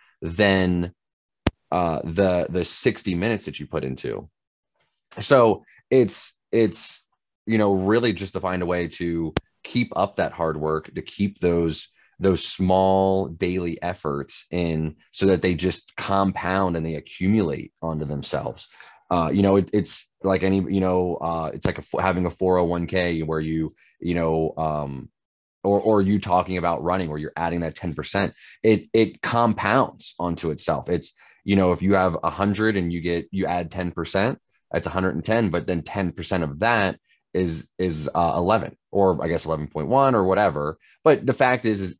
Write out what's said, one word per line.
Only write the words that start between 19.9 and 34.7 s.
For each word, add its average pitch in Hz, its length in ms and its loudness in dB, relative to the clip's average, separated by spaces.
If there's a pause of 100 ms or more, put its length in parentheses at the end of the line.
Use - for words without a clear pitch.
like 95 200 2
any, 95 140 2
you 95 240 0
know, 90 360 0
uh, 80 360 -4
it's - 120 -4
like 90 140 -4
a, - 220 -6
having 90 240 2
a 85 60 -2
four 92 260 2
oh 90 80 2
one 87 220 -2
K 87 340 0
where 80 180 -2
you, 80 340 -2 (280)
you 87 140 -2
know, 80 420 0
um, 73 520 -6 (540)
or, 101 160 4
or 107 220 4
you 98 180 2
talking 90 380 0
about 85 260 0
running 87 260 0
where 76 100 -6
you're 76 180 -8
adding 85 240 -2
that 82 140 -6
ten 85 180 -6
percent, 85 400 -2 (300)
it, 110 300 4
it 110 280 2
compounds 117 1000 0
onto 85 300 -4
itself. 73 400 -4
It's, 85 240 -4 (300)
you 98 120 2
know, 92 160 4
if 85 100 -2
you 98 120 4
have 92 300 2
a 82 60 -2
hundred 101 480 0
and 87 140 -2
you 85 80 -4
get, 85 320 -2
you 95 140 -2
add 87 260 -4
ten 90 200 -6
percent, 98 480 -2 (320)